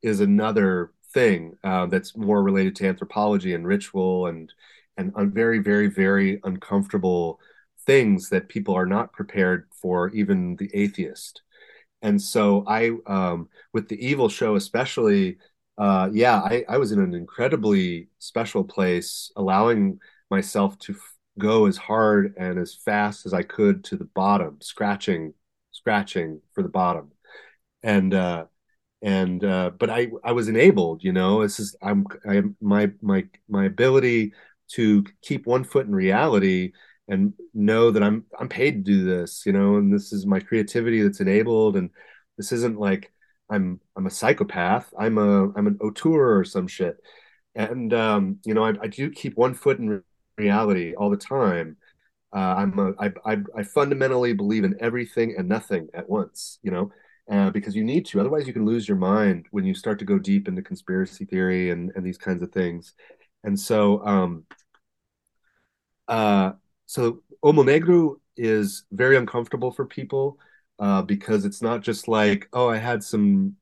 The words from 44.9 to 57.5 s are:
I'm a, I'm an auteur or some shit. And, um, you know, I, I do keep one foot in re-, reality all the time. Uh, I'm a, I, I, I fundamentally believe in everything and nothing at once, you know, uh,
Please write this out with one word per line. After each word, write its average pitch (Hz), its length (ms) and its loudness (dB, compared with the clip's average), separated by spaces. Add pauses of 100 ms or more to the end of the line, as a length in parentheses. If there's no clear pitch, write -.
I'm 110 200 0
a, 101 340 2
I'm 104 160 -2
an 101 140 0
auteur 123 560 2
or 92 80 2
some 92 220 -6
shit. 90 280 -4 (600)
And, 117 380 -4
um, 104 520 0
you 107 80 -2
know, 110 100 4
I, 110 180 2
I 113 60 -8
do 131 240 -6
keep - 240 -10
one 123 180 2
foot 135 260 0
in 113 100 -4
re-, 101 100 -4 (380)
reality 101 580 0
all 101 140 0
the 101 80 0
time. 92 580 -2 (580)
Uh, 95 240 -2
I'm 98 220 -2
a, 98 180 0
I, 104 140 -4 (140)
I, 110 120 -2 (200)
I 104 60 -6
fundamentally 135 680 0
believe 104 320 -2
in 98 160 -2
everything 117 580 -4
and 92 120 -6
nothing 98 440 -4
at 87 160 -12
once, - 540 -6
you 95 80 -6
know, 92 180 -4 (400)
uh, 98 220 2